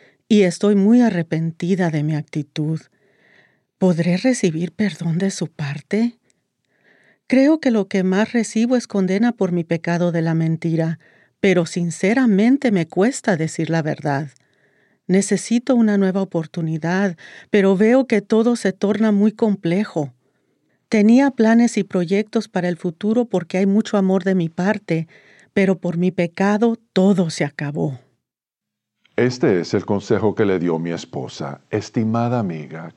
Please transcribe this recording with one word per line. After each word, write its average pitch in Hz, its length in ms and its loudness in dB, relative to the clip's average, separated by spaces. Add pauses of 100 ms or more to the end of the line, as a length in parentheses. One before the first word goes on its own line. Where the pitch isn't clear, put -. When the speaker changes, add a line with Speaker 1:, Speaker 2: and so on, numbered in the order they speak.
(300)
Speaker 1:
y 208 140 6
estoy 202 320 2
muy 220 260 6
arrepentida 170 880 -2
de 151 140 -2
mi 156 120 -2
actitud. 151 640 -6 (1000)
¿Podré 175 400 2
recibir 185 540 -2
perdón 170 460 -4
de 196 120 -2
su 180 200 -8
parte? 156 680 -4 (1120)
Creo 277 320 4
que 269 120 0
lo 202 180 0
que 190 140 0
más 185 280 0
recibo 240 460 0
es 233 100 -4
condena 202 460 0
por 185 180 -2
mi 175 140 0
pecado 170 460 -2
de 165 120 -2
la 165 100 0
mentira, 160 640 -2 (440)
pero 180 240 2
sinceramente 220 1040 2
me 170 160 0
cuesta 208 480 0
decir 160 340 -4
la 165 120 0
verdad. 147 480 -4 (800)
Necesito 202 680 0
una 214 220 2
nueva 190 240 0
oportunidad, 165 960 -4 (340)
pero 196 240 4
veo 240 320 4
que 202 140 2
todo 226 340 0
se 196 160 -2
torna 208 400 0
muy 208 220 2
complejo. 190 800 -2 (760)
Tenía 233 440 4
planes 226 460 2
y 202 60 0
proyectos 196 640 -2
para 180 220 -4
el 170 80 -4
futuro 220 480 -2
porque 185 320 -4
hay 196 100 2
mucho 208 300 0
amor 190 260 2
de 190 120 0
mi 165 140 0
parte, 180 580 -4 (460)
pero 190 240 2
por 175 200 -6
mi 180 140 0
pecado 202 640 0 (160)
todo 185 360 2
se - 140 -6
acabó. 147 560 -6 (1160)
Speaker 2:
Este 123 440 2
es - 120 -6
el 98 120 -2
consejo 101 500 -2
que 110 100 0
le 95 140 0
dio 82 180 -2
mi 85 140 -6
esposa. 69 800 -12
Estimada 117 680 -2
amiga, 82 600 -8